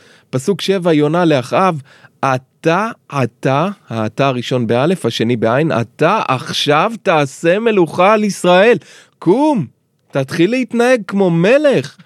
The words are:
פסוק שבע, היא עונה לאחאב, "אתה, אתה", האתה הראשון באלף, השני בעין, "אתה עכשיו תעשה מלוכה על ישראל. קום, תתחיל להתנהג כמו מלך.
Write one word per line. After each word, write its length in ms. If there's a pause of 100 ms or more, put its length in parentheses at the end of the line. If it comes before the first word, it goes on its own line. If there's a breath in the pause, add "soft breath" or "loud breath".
(300 soft breath)
פסוק 320
שבע, 300
היא 120
עונה 220
לאחאב, 560 (440 soft breath)
"אתה, 640 (340)
אתה", 460 (200)
האתה 380
הראשון 400
באלף, 380
השני 300
בעין, 360
"אתה 560
עכשיו 640 (120)
תעשה 560
מלוכה 540
על 100
ישראל. 540 (420 loud breath)
קום, 460 (460)
תתחיל 400
להתנהג 560
כמו 220
מלך. 760